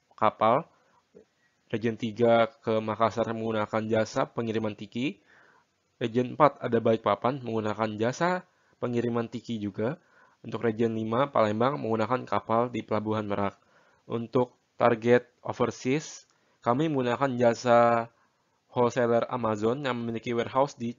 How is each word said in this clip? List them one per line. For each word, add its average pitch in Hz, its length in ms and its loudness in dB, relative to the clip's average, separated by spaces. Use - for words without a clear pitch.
kapal. 113 560 2
Region 110 260 -4
tiga 117 480 4
ke 110 160 0
Makassar 110 560 0
menggunakan 110 560 -4
jasa 113 380 0
pengiriman 110 500 -4
tiki. 120 400 -6
Region 123 400 -2
empat 147 240 4
ada 117 160 0
Balikpapan 113 640 0
menggunakan 107 560 -4
jasa 170 480 -2
pengiriman 117 480 -2
tiki 117 320 -8
juga. 107 400 -4
Untuk 113 160 -8
region 113 320 0
lima 113 320 0
Palembang 117 560 0
menggunakan 113 400 -2
kapal 117 480 -2
di 113 160 -6
Pelabuhan 107 400 -2
Merak. 101 320 -4
Untuk 117 480 -2
target 120 480 4
overseas, 123 880 -4
kami 127 240 2
menggunakan 131 560 0
jasa 117 640 4
wholesaler 117 560 2
Amazon 113 560 -2
yang 123 160 -4
memiliki 117 320 -6
warehouse 120 480 -2
di 120 200 -6